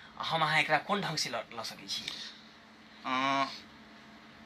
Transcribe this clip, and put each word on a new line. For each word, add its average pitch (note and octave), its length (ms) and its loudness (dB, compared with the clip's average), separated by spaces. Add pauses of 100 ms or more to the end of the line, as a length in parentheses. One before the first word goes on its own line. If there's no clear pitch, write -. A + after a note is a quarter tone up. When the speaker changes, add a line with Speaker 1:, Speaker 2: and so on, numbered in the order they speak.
(180)
Speaker 1:
हम D#3+ 240 2
अहाँ D#3 180 6
एकरा D3 180 6
कोन G3+ 220 2
ढंग D#3+ 160 -2
से D3 140 0
ल, A#2+ 60 -2
ल A2+ 260 -6
सकै G2+ 240 -10
छी? - 160 -4 (1040)
Speaker 2:
अ, C3+ 400 4 (1000)